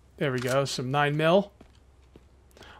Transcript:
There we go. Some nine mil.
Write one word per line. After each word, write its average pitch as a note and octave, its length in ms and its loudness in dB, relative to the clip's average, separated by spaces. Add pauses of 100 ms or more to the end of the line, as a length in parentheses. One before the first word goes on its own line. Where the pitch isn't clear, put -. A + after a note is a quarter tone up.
(180)
There C#3+ 140 0
we B2+ 80 -2
go. C3 240 0
Some C3 260 -6
nine D3 260 0
mil. E3+ 360 2 (1300)